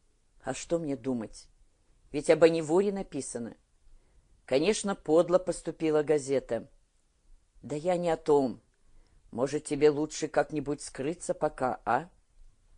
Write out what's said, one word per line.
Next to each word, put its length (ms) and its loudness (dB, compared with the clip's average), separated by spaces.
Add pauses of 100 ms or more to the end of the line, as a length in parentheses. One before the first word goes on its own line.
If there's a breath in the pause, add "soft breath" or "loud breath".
(440)
«А 120 -6
что 240 -2
мне 160 -4
думать? 520 -6 (640)
Ведь 200 0
о 60 6
Бонневуре 540 4
написано. 640 -8 (920)
Конечно, 500 0
подло 420 4
поступила 640 -2
газета». 680 -2 (920)
«Да 140 -8
я 220 -2
не 120 -2
о 80 0
том. 440 2 (720)
Может, 340 -4
тебе 240 4
лучше 380 -2
как-нибудь 540 -2
скрыться 520 -6
пока, 520 -4
а?» 240 0 (680)